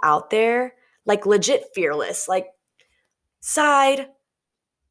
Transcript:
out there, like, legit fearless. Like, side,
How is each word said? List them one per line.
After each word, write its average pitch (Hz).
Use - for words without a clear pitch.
out 151
there, 233
like, 208
legit 202
fearless. 151
Like, 185
side, 277